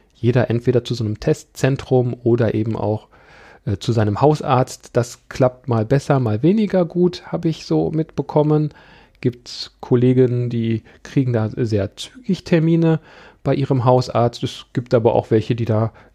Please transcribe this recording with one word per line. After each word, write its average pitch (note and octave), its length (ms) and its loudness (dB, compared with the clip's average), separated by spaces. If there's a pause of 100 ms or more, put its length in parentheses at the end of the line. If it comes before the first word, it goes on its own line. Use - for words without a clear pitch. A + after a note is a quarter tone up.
(140)
jeder A#2+ 360 2
entweder A#2+ 340 0
zu A#2+ 120 -4
so A2+ 100 -4
einem G#2+ 160 -6
Testzentrum C3 920 -2 (100)
oder A#2 300 2
eben A2 220 -2
auch, G#2 320 -4 (560)
äh, G2 140 -4
zu - 160 -2
seinem G#2+ 260 0
Hausarzt. C3+ 800 0
Das - 320 -6
klappt - 400 -2
mal A2 160 0
besser, C#3 340 0
mal A2 240 -2
weniger F#3+ 400 2
gut, F3 440 -2
habe E3+ 200 -4
ich D#3+ 180 -4
so D#3+ 240 0
mitbekommen. D3+ 840 0 (480)
Gibt - 580 -6
Kolleginnen, B2 680 2
die A2+ 340 -2 (200)
kriegen B2+ 280 -2
da A2 240 0
sehr G#2 400 -2
zügig - 480 -8
Termine E3 560 2 (440)
bei C3+ 120 0
ihrem C3+ 300 0
Hausarzt. B2 580 2
Es - 280 -10
gibt B2 220 -4
aber A2+ 220 4
auch A#2 160 0
welche, A2+ 240 0
die A2+ 100 -4
da, A2 280 0 (220)